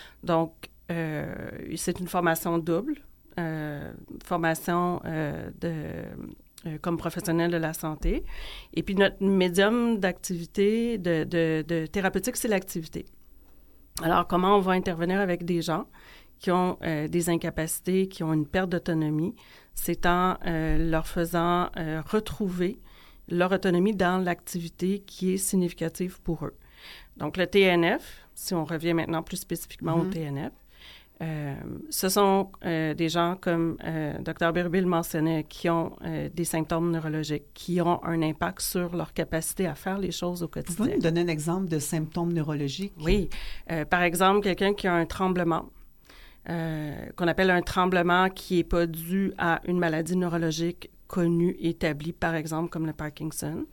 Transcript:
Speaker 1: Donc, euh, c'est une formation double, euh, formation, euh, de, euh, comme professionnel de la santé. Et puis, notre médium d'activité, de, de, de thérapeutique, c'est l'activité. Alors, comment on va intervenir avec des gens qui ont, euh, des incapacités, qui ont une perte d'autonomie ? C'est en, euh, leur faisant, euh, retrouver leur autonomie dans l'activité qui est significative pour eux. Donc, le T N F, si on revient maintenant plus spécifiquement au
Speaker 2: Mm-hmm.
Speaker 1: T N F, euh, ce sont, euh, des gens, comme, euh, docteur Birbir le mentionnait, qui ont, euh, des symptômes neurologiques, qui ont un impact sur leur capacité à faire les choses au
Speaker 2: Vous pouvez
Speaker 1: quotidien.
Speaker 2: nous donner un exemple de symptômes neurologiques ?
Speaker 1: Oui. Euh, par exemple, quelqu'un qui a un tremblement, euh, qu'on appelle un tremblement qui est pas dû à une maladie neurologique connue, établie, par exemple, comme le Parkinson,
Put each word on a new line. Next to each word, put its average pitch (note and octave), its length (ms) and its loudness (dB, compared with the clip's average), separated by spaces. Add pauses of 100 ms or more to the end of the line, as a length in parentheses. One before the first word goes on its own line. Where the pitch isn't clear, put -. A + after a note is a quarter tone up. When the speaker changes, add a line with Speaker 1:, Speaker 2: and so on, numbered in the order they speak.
(220)
Speaker 1:
Donc, E3 480 0 (200)
euh, D#3 440 -4 (420)
c'est F3+ 240 -4
une F3+ 80 -4
formation E3+ 480 2
double, F3 400 0 (420)
euh, D3+ 540 -6 (320)
formation, F3 800 0
euh, D#3 460 -4 (100)
de, E3 80 -4 (1000)
euh, D#3 140 -6
comme E3+ 160 -2
professionnel E3+ 540 0
de E3+ 80 0
la D#3+ 160 -2
santé. E3 500 -2 (480)
Et D#3+ 100 -2
puis, G3 120 -4
notre G3 280 4
médium G3 760 4
d'activité, G3+ 960 0
de, E3+ 280 0
de, D#3+ 440 2
de E3 160 -2
thérapeutique, F#3+ 540 0
c'est B3 100 -2
l'activité. F#3 560 -2 (1000)
Alors, F3 240 4
comment F#3 300 4
on G3 40 8
va F#3 120 2
intervenir F#3 480 0
avec F3 260 0
des E3+ 160 2
gens E3+ 240 -2 (520)
qui - 120 -2
ont, F3+ 340 2
euh, D#3 240 -2
des E3+ 220 0
incapacités, E3+ 760 0
qui - 140 -10
ont D#3+ 120 0
une D3+ 120 2
perte F#3 220 0
d'autonomie ? D#3+ 680 0 (400)
C'est - 300 -2
en, F3+ 320 4 (100)
euh, D#3+ 440 2
leur D#3+ 160 0
faisant, F3 720 2
euh, D#3+ 280 -4
retrouver G3 720 -2 (500)
leur F3 240 2
autonomie F#3+ 440 4
dans F#3 260 2
l'activité F3 800 -4
qui F#3 320 -4
est F#3+ 60 -2
significative F3+ 840 -2
pour D#3+ 240 -4
eux. - 100 -8 (640)
Donc, D3+ 220 -4
le F3+ 80 2
T G3 160 6
N F3+ 360 6
F, - 360 -14
si - 180 -8
on D#3+ 140 0
revient E3 260 -2
maintenant E3 300 -2
plus F3+ 160 -8
spécifiquement - 560 -6
au E3+ 100 2
Speaker 2:
Mm-hmm. F#3 60 -2
Speaker 1:
T F3 100 -6
N C#3+ 300 -6
F, - 20 -14 (720)
euh, D3+ 320 -6 (340)
ce G3 220 -2
sont, G3 400 4 (160)
euh, D#3 260 0
des E3 160 0
gens, F3 320 2
comme, E3 420 0
euh, D#3 360 -4
docteur E3 340 0
Birbir F3 300 2
le F3+ 60 2
mentionnait, E3 600 0
qui - 220 -2
ont, E3 340 0
euh, D3+ 240 -4
des D#3+ 160 -4
symptômes E3 460 0
neurologiques, D#3 640 -2
qui F3 260 -2
ont E3+ 240 2
un E3 160 0
impact D#3+ 400 -2
sur F3+ 340 -4
leur D#3+ 200 -6
capacité E3 520 -2
à D3+ 80 -4
faire F#3+ 220 -6
les F#3+ 140 -4
choses F3 320 -4
au E3 40 -4
Speaker 2:
Vous - 40 -14
pouvez D3 140 -8 (120)
Speaker 1:
quotidien. E4 200 0
Speaker 2:
nous C#4+ 40 2
donner E3+ 220 2
un F3 60 2
exemple E3+ 400 -2
de D#3+ 100 -2
symptômes E3+ 560 -2
neurologiques ? D3+ 640 -2
Speaker 1:
Oui. F3 300 2 (400)
Euh, D#3 160 -2
par F3+ 160 4
exemple, F#3+ 400 6
quelqu'un G3 320 2
qui G3 140 -2
a F3 60 4
un E3 120 4
tremblement, F3+ 640 0 (800)
euh, D#3+ 440 -4 (220)
qu'on F3 120 2
appelle F#3+ 220 4
un F3 120 4
tremblement F3+ 640 4
qui F#3 300 -2
est E3 60 2
pas E3+ 220 2
dû E3+ 520 -2
à E3 260 0
une F3+ 140 0
maladie E3 380 0
neurologique E3+ 760 -2 (160)
connue, E3+ 540 2
établie, E3 520 -2
par E3+ 220 -2
exemple, D#3+ 340 -2
comme D#3+ 160 -4
le D#3 80 -2
Parkinson, D#3 800 -6